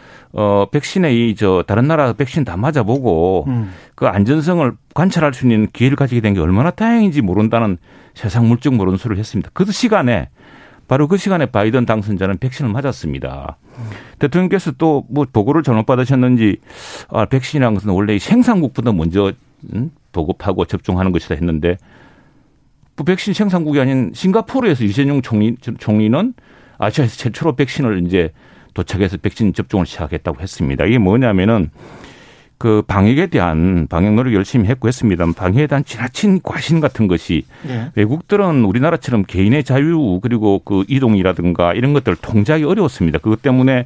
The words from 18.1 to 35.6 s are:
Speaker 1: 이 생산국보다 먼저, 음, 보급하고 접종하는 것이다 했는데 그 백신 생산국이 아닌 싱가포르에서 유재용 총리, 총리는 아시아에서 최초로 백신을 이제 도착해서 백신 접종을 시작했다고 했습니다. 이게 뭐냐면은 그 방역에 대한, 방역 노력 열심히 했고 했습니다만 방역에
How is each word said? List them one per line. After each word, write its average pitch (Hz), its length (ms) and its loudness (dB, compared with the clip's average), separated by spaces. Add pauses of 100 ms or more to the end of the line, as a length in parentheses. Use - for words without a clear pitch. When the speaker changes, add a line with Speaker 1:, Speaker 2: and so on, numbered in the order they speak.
Speaker 1:
이 - 20 0
생산국보다 175 760 0
먼저, 92 400 0 (420)
음, 127 160 -4 (220)
보급하고 90 540 -4
접종하는 92 460 -2
것이다 85 220 -4
했는데 85 420 -2 (1200)
그 143 80 -6
백신 185 300 -2
생산국이 170 440 0
아닌 131 360 2
싱가포르에서 196 680 0
유재용 135 380 0
총리, 110 320 0 (240)
총리는 113 560 0 (440)
아시아에서 107 380 -2
최초로 131 380 -4
백신을 123 520 0
이제 87 260 0 (420)
도착해서 92 440 -2
백신 101 360 -2
접종을 95 320 -2
시작했다고 76 540 -8
했습니다. 71 440 -2
이게 113 140 2
뭐냐면은 104 720 2 (880)
그 107 300 2
방역에 113 400 2
대한, 87 600 0
방역 95 260 0
노력 123 200 2
열심히 98 320 0
했고 - 220 0
했습니다만 87 460 0
방역에 107 340 0